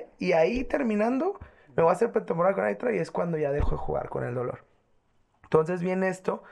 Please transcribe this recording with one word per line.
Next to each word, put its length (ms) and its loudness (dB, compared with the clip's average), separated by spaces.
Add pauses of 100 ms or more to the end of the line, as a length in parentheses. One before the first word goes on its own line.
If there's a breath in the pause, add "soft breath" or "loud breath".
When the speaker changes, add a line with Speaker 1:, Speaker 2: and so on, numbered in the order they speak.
Speaker 1:
Claro. 160 -16
Speaker 2:
y 140 0
ahí 320 4
terminando, 760 0 (340 soft breath)
me 80 2
voy 80 6
a 40 4
hacer 180 0
pretemporada 420 0
con 100 -2
Aitra, 300 -2
y 40 0
es 120 -4
cuando 280 -2
ya 120 0
dejo 200 2
de 80 2
jugar 320 -4
con 140 -4
el 100 -6
dolor. 300 -6 (800)
Entonces 400 2
viene 260 0
esto, 440 -4